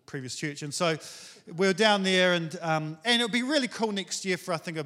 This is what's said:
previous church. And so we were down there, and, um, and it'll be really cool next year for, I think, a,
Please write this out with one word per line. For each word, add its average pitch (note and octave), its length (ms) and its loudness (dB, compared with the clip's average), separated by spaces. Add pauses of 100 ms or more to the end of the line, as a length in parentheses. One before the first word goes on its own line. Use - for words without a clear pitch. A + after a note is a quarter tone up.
previous B2+ 300 -10
church. D3 260 -6
And D3 120 -8
so E3 240 2 (600)
we G3 100 4
were F#3+ 60 6
down G#3 300 4
there, F#3 320 4
and, E3 260 -2
um, D#3+ 420 -2
and A#3+ 120 2
it'll A#3+ 120 2
be A#3+ 160 0
really C4 240 2
cool A3 240 -2
next G3 320 -6
year F#3 140 0
for, F3+ 160 -6
I D#3+ 40 0
think, D#3+ 200 -10
a, D3+ 80 -4